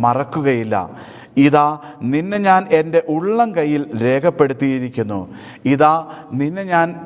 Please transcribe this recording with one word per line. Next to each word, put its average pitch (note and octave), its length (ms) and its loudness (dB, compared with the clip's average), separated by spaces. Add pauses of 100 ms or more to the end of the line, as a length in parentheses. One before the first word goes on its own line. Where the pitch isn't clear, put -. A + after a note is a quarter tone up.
മറക്കുകയില്ല. A#2+ 720 0 (680)
ഇതാ D3 240 4 (440)
നിന്നെ F#3 260 -2 (100)
ഞാൻ F#3 140 4 (160)
എൻ്റെ D#3+ 220 0 (140)
ഉള്ളം A3 420 0
കയ്യിൽ D3 260 0 (200)
രേഖപ്പെടുത്തിയിരിക്കുന്നു. B2+ 1160 0 (540)
ഇതാ D3+ 220 4 (460)
നിന്നെ E3+ 220 -4 (100)
ഞാൻ E3 160 2 (180)